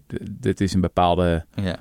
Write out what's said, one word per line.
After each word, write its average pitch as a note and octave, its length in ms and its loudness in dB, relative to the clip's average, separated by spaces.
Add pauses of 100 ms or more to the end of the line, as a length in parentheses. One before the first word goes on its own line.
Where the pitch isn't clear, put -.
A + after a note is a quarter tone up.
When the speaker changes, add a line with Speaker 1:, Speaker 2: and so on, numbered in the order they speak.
Speaker 1:
d-, - 80 -12 (160)
dit G2+ 300 -4
is G2 140 0
een G2 60 4
bepaalde F2 640 2 (100)
Speaker 2:
Ja. F#2 260 -4